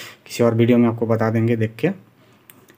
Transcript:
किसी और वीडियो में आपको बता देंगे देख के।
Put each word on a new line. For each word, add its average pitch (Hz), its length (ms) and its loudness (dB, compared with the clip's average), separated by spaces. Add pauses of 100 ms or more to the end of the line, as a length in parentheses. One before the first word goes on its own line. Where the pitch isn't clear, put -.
(260)
किसी - 180 -4
और 113 120 2
वीडियो 117 220 4
में 120 120 4
आपको 113 180 -4
बता 110 220 0
देंगे 113 260 -2
देख 110 200 -4
के। 165 160 -2 (840)